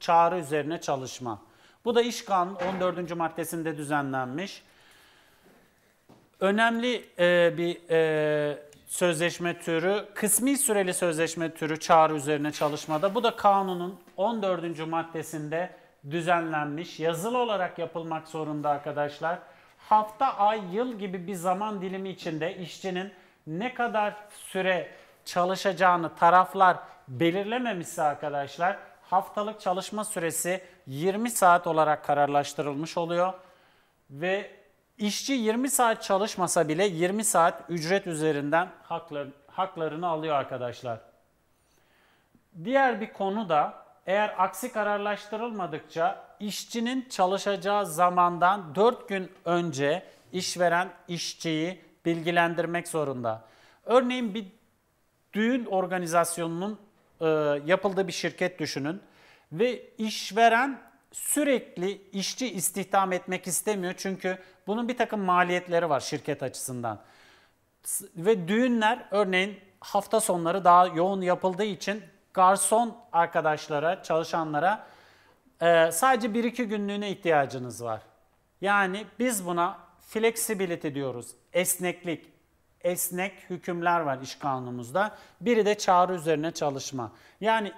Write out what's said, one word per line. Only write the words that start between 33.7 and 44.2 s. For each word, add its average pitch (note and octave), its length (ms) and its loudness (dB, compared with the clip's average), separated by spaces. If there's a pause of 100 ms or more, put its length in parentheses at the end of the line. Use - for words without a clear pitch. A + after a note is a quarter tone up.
Ve F#3 400 -4 (480)
işçi G#3 340 -2
yirmi A#3+ 380 0
saat A3+ 320 2
çalışmasa F#3 680 0
bile D#3+ 160 2
yirmi F#3+ 400 0
saat E3 440 4
ücret F3 380 -2
üzerinden D#3 640 0 (140)
haklar-, D3 460 -8 (180)
haklarını E3+ 600 -4
alıyor D#3 280 -2
arkadaşlar. B2 640 -4 (1700)
Diğer B3+ 360 4
bir A3 120 -8
konu G3 360 -4
da D3+ 360 2 (220)
eğer G3+ 320 0